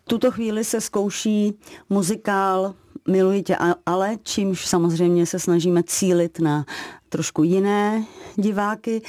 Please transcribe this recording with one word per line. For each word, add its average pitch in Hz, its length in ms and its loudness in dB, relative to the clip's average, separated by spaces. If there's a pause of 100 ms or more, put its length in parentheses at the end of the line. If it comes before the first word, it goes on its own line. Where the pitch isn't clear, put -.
tuto 240 260 0
chvíli 220 340 -2
se 226 160 -2
zkouší 208 800 -2 (320)
muzikál 196 840 0 (340)
Miluji 190 340 2
tě, 180 140 0
a-, 175 180 2 (120)
ale, 190 360 0
čímž 190 440 -2
samozřejmě 170 600 2
se 185 120 -6
snažíme 175 480 2
cílit 175 540 0
na 151 240 0 (440)
trošku - 340 -2
jiné 208 640 2 (320)
diváky. 214 720 -2